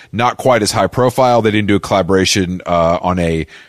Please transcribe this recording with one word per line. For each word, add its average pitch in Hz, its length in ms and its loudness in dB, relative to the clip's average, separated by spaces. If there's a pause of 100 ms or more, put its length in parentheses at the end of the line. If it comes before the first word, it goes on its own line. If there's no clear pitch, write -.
(140)
not 117 240 -2
quite 123 240 2
as 98 100 -2
high 101 160 0
profile. 123 540 2
They 110 100 2
didn't 104 160 0
do 101 80 2
a 95 60 0
collaboration, 92 840 0
uh, 85 360 0
on 90 180 -2
a 82 260 -2 (220)